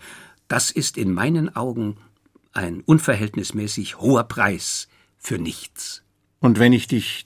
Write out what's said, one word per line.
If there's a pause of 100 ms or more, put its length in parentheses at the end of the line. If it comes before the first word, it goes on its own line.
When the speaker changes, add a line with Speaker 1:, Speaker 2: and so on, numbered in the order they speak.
(480)
Speaker 1:
das
ist
in
meinen
Augen (560)
ein
unverhältnismäßig
hoher
Preis (300)
für
nichts. (420)
Speaker 2:
Und
wenn
ich
dich